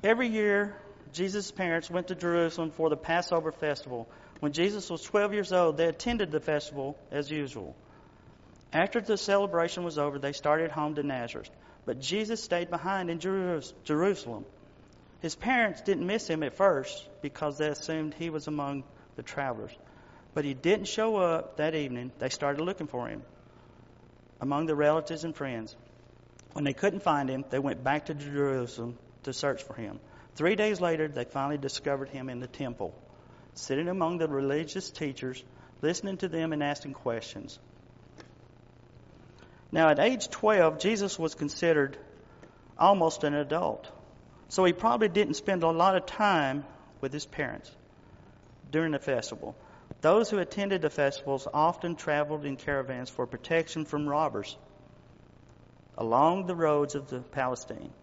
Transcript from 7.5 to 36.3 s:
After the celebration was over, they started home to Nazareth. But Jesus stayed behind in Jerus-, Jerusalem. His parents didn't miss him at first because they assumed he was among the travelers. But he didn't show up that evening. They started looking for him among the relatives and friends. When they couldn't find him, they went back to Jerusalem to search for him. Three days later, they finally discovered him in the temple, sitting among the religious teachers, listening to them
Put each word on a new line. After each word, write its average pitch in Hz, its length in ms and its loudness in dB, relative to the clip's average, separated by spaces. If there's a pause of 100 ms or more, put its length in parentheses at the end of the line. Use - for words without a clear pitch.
After 196 280 2
the 208 160 0
celebration 185 640 2
was 160 160 -4
over, 143 220 0
they 139 100 -2
started 151 400 2
home 151 240 -2
to 147 80 -4
Nazareth. 127 480 -6 (340)
But 127 140 -4
Jesus 208 420 -2
stayed 175 300 -2
behind 175 400 -2
in 165 80 -2
Jerus-, 180 640 -2
Jerusalem. 151 640 0 (760)
His 160 140 -4
parents 233 460 0
didn't 175 260 0
miss 208 220 -2
him 156 160 0
at 127 100 -4
first 170 540 2 (120)
because 147 380 -4
they 151 80 2
assumed 156 480 -4
he 165 160 -6
was 156 160 -6
among 139 380 -4 (320)
the - 80 -12
travelers. 120 480 -6 (600)
But 151 120 -2
he 139 100 -2
didn't 185 320 2
show 220 300 0
up 170 400 2
that 156 180 0
evening. 127 460 -4
They 127 80 -2
started 143 340 -2
looking 175 240 -4
for 120 220 -6
him 110 160 -10 (1160)
among 143 260 0
the 156 100 0
relatives 156 480 2
and 160 100 -6
friends. 123 400 -8 (760)
When 147 100 -4
they 139 100 2
couldn't 196 300 0
find 143 260 2
him, 131 220 -4
they 131 80 0
went 135 240 -2
back 147 240 0
to 160 80 -4
Jerusalem 135 840 -2 (280)
to 135 80 -4
search 139 300 -2
for - 100 -14
him. 101 280 -10 (340)
Three 175 200 2
days 208 280 2
later, 160 260 2
they 131 160 -4
finally 143 320 -2
discovered 139 540 -4
him 131 180 -8
in 123 120 -8
the 127 60 -8
temple, 117 480 -6 (600)
sitting 151 340 -2
among 175 300 0
the 160 100 0
religious 147 640 -2
teachers, 135 520 -6 (380)
listening 180 380 -2
to 190 100 -2
them 160 240 -2